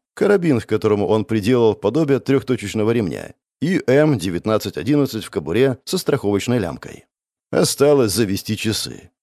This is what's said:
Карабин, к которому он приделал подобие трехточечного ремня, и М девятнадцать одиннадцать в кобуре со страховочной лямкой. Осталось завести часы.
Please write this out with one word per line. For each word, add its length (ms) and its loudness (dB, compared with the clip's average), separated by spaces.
Карабин, 480 2
к 60 -18
которому 400 0
он 180 0
приделал 480 2
подобие 460 0
трехточечного 720 -2
ремня, 420 -4
и 260 0
М 320 4
девятнадцать 580 -2
одиннадцать 480 -2
в 60 -18
кобуре 540 0
со 120 -4
страховочной 640 0
лямкой. 460 -10
Осталось 600 2
завести 420 -2
часы. 540 -6